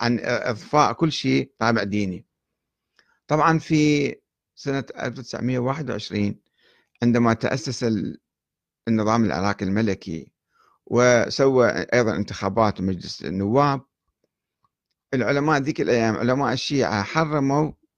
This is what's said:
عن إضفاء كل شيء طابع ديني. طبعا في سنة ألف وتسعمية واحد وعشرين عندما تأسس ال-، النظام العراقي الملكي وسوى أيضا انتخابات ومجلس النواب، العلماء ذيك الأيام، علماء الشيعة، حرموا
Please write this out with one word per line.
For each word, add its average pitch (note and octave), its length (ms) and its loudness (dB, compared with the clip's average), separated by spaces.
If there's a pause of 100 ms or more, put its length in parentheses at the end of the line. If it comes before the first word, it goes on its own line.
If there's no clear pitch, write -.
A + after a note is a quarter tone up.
عن A#2+ 220 2
إضفاء A#2 720 0
كل D#3+ 200 -2
شيء C3 460 -2
طابع A2+ 240 2
ديني. G2+ 440 -4 (1000)
طبعا D#3 320 2
في D3+ 560 2 (400)
سنة C3+ 300 -6 (160)
ألف B2+ 180 -6
وتسعمية B2+ 400 -4
واحد C3 320 -4
وعشرين G2+ 500 -4 (600)
عندما A#2 320 4
تأسس B2 500 -4
ال-، A2 360 -2 (680)
النظام A2 360 2
العراقي G2 420 -2
الملكي F#2+ 640 -4 (540)
وسوى B2 840 4
أيضا A2+ 460 0
انتخابات G2+ 640 0
ومجلس F#2 420 -4
النواب، B2 580 0 (1300)
العلماء C#3+ 460 0
ذيك C#3+ 200 -4
الأيام، A2+ 360 2
علماء B2 360 0
الشيعة، A#2 500 -2
حرموا D3 680 -2 (260)